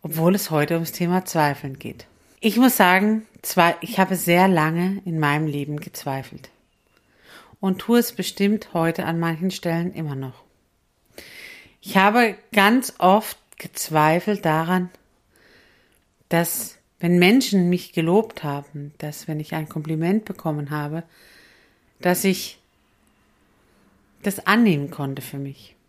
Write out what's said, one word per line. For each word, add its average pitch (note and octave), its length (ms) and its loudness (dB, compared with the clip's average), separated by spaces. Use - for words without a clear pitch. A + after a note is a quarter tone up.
obwohl D#3+ 320 2
es G3+ 160 -2
heute D3+ 240 0
ums E3 200 -4
Thema F3+ 320 -2
Zweifeln C#3+ 520 -2
geht. - 300 -16
Ich G#3+ 180 0
muss B3 180 4
sagen, G#3 520 2
zwei-, E3+ 380 2
ich - 180 -6
habe F#3 160 2
sehr F3 320 4
lange F3 580 0
in E3 140 -4
meinem D3+ 260 0
Leben D3 340 -6
gezweifelt - 720 -10
und F#3+ 180 -2
tue A#3 220 2
es A#3 140 -2
bestimmt G3+ 600 -2
heute E3 320 -2
an E3 140 -2
manchen E3 320 -2
Stellen E3+ 420 -4
immer D3 220 -8
noch. C3+ 260 -12
Ich - 140 -6
habe G#3 400 4
ganz A3 460 2
oft F#3+ 400 4
gezweifelt D#3+ 840 0
daran, E3+ 460 0
dass - 500 -2
wenn F3 200 4
Menschen F#3+ 500 4
mich F3 240 -2
gelobt F3 500 0
haben, D3 540 -8
dass D3 300 -12
wenn D3+ 120 -6
ich D3+ 140 -10
ein D#3+ 160 -6
Kompliment E3 560 -2
bekommen D3 460 -6
habe, D3+ 320 -6
dass F3+ 220 0
ich F#3+ 320 -2
das G3 240 -6
annehmen F#3 460 2
konnte C3+ 300 -6
für - 160 -14
mich. C#3 400 -14